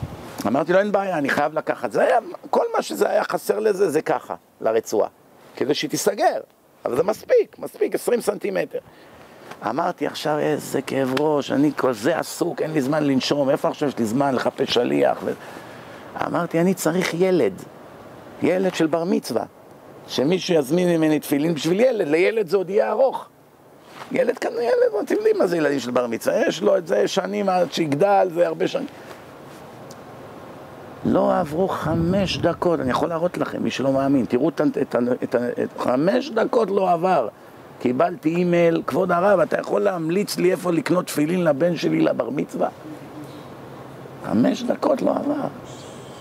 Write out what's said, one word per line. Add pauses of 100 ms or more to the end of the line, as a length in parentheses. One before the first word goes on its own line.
(480)
אמרתי
לו,
"אין
בעיה,
אני
חייב
לקחת."
זה
היה, (320)
כל (100)
מה
שזה
היה
חסר
לזה,
זה
ככה, (260)
לרצועה, (460)
כדי
שהיא
תיסגר, (460)
אבל
זה
מספיק,
מספיק,
עשרים
סנטימטר. (920)
אמרתי,
"עכשיו
איזה
כאב
ראש,
אני
כל
זה
עסוק,
אין
לי
זמן
לנשום,
איפה
עכשיו
יש
לי
זמן
לחפש
שליח?"
ו-, (920)
אמרתי,
"אני
צריך
ילד, (880)
ילד
של
בר
מצווה, (640)
שמישהו
יזמין
ממני
תפילין
בשביל
ילד,
לילד
זה
עוד
יהיה
ארוך." (840)
ילד
כאן,
ילד,
אתם
יודעים
מה
זה
ילדים
של
בר
מצווה,
יש
לו
את
זה
שנים
עד
שיגדל,
זה
הרבה
שנים. (2250)
לא
עברו
חמש
דקות,
אני
יכול
להראות
לכם,
מי
שלא
מאמין,
תראו
את
ה-,
את
ה-, (240)
את
ה-,
את
ה-,
חמש
דקות
לא
עבר. (520)
קיבלתי
אימייל,
"כבוד
הרב,
אתה
יכול
להמליץ
לי
איפה
לקנות
תפילין
לבן
שלי
לבר
מצווה?" (1600)
חמש
דקות
לא
עבר. (720)